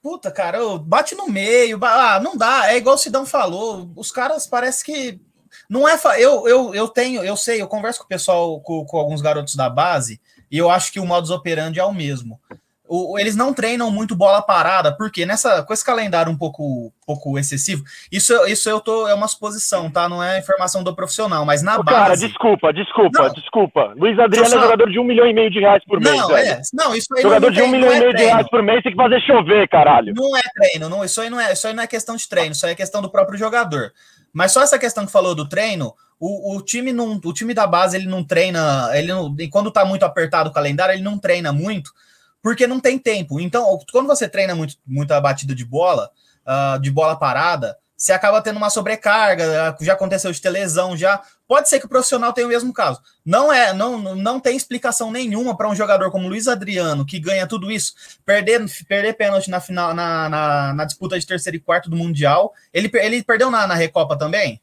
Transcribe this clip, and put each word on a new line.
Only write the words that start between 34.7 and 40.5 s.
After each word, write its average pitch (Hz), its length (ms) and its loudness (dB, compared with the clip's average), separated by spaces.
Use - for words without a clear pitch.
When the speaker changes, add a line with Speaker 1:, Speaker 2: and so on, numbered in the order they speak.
Speaker 1:
questão 226 280 -4
que - 60 -14
falou 180 220 2
do 147 140 -6
treino, 185 460 -4
o, 196 360 -6
o 196 40 -8
time 247 320 -6
não, 226 320 -4
o 165 80 -4
time 226 220 -6
da 208 120 2
base, 180 300 2
ele 190 100 -6
não 185 160 -4
treina, 156 720 0
ele 151 160 0
não, 170 300 -4
e 160 100 -8
quando 208 220 -2
tá 208 120 2
muito 190 200 0
apertado 160 480 0